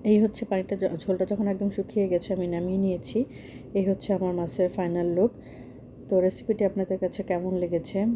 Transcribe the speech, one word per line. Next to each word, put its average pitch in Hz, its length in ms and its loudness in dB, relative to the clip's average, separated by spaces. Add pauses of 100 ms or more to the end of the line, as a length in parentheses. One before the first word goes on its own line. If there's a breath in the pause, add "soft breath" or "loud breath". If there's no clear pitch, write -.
এই 214 160 8
হচ্ছে 214 260 2
পানিটা 190 300 -2
য-, 190 220 0
ঝোলটা 185 280 0
যখন 202 220 0
একদম 202 220 0
শুকিয়ে 196 380 0
গেছে, 180 260 0
আমি 180 140 0
নামিয়ে 175 300 0
নিয়েছি। 196 480 0 (480 loud breath)
এই 196 120 2
হচ্ছে 196 280 0
আমার 180 200 0
মাছের 175 360 0
ফাইনাল 175 380 0
লুক। 180 240 4 (800 loud breath)
তো 190 100 4
রেসিপিটি 196 460 0
আপনাদের 190 320 0
কাছে 185 260 -4
কেমন 180 300 -2
লেগেছে? 180 520 0 (100)